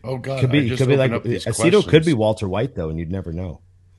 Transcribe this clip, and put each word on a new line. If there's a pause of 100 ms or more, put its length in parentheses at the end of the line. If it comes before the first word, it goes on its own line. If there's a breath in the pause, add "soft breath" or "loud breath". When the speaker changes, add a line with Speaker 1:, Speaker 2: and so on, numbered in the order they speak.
Speaker 1:
Oh,
God,
Speaker 2:
Could
be,
Speaker 1:
I
just
Speaker 2:
could
be
Speaker 1:
opened
Speaker 2:
like,
Speaker 1:
up
these
Speaker 2:
Aceto
could
be
Speaker 1:
questions.
Speaker 2:
Walter
White,
though,
and
you'd
never
know. (380)